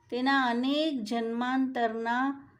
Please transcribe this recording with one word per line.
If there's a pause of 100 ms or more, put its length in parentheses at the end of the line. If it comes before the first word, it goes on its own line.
(100)
તેના
અનેક
જન્માંતરના (120)